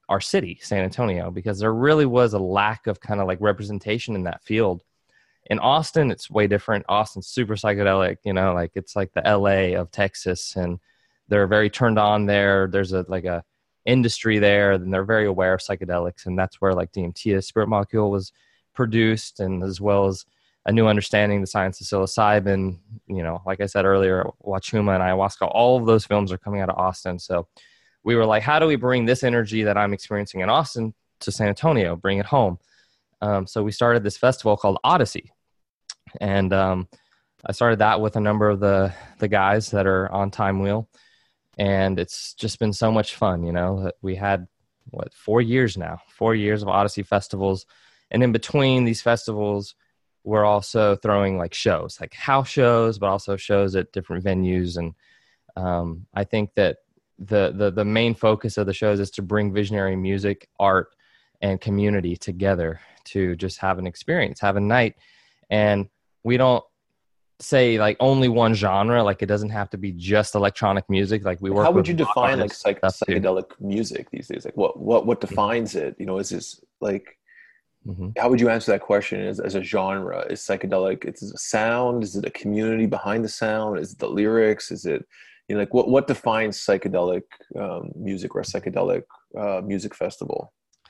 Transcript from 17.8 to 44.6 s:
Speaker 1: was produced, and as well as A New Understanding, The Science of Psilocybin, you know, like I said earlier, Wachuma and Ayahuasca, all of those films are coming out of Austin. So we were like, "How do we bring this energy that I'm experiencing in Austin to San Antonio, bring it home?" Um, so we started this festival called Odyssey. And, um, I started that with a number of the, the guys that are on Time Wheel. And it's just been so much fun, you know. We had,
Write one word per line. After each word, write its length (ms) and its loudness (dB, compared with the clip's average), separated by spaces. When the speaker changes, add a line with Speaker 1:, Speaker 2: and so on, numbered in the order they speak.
Speaker 1:
was 220 -4
produced, 640 0
and 240 -4
as 180 -6
well 260 4
as 180 -4
A 60 2
New 160 6
Understanding, 520 2
The 60 -2
Science 340 -2
of 60 -14
Psilocybin, 920 2
you 160 -6
know, 240 -6
like 140 -4
I 60 -2
said 180 0
earlier, 440 2
Wachuma 500 0
and 80 2
Ayahuasca, 460 0
all 300 4
of 80 -4
those 180 4
films 280 0
are 60 -6
coming 220 -6
out 80 -2
of 80 -2
Austin. 440 -2
So 260 -4
we 140 2
were 100 4
like, 160 4
"How 160 2
do 80 4
we 80 2
bring 300 0
this 180 2
energy 400 0
that 160 2
I'm 140 2
experiencing 480 -6
in 100 0
Austin 440 0
to 100 -6
San 160 -2
Antonio, 480 0
bring 240 -2
it 80 -4
home?" 320 2
Um, 260 0
so 160 -4
we 80 -2
started 320 2
this 140 -4
festival 400 2
called 260 0
Odyssey. 480 0
And, 320 0
um, 360 0
I 80 -6
started 280 2
that 200 4
with 160 -2
a 40 0
number 280 2
of 120 0
the, 340 2
the 100 0
guys 420 2
that 160 0
are 260 2
on 180 -2
Time 300 0
Wheel. 280 -2
And 400 0
it's 360 -8
just 240 -8
been 140 0
so 200 0
much 240 0
fun, 280 0
you 80 -4
know. 380 -2
We 120 -6
had, 320 -2